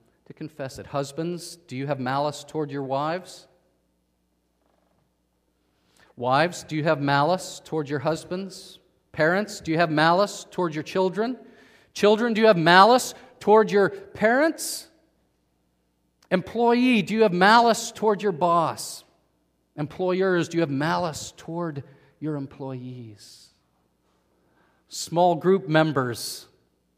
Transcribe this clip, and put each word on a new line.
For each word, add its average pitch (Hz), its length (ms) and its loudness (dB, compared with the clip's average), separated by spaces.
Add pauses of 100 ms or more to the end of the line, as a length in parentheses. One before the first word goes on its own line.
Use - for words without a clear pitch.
(260)
to 135 60 -20
confess 147 460 -14
it. - 80 -16
Husbands, 160 720 -8
do - 200 -16
you 139 120 -6
have 143 100 -4
malice 143 460 -4
toward 151 260 -8
your 139 140 -8
wives? 151 640 -6 (2750)
Wives, 139 480 -2
do 156 140 -8
you 151 80 -2
have 156 160 0
malice 143 640 0
toward 151 240 -6
your 143 100 -4
husbands? 170 800 -8 (320)
Parents, 185 500 -2
do 160 120 -6
you 160 60 0
have 170 120 2
malice 165 600 0
toward 175 200 -4
your 147 120 -8
children? 190 520 -2 (580)
Children, 214 400 4
do 208 60 0
you 220 60 6
have 214 100 8
malice 190 580 6 (260)
toward 208 320 4
your 196 180 2
parents? - 920 -2 (1500)
Employee, 240 720 2
do 180 140 -4
you 220 80 2
have 208 100 4
malice 220 600 4
toward 208 300 -2
your 202 100 0
boss? 160 720 -4 (720)
Employers, 180 720 -2
do 165 100 -4
you - 20 2
have 160 100 -2
malice 160 680 -4
toward 165 460 -10 (360)
your 151 140 -6
employees? 127 1120 -14 (1400)
Small 175 480 0
group 190 320 0
members, 143 800 0 (520)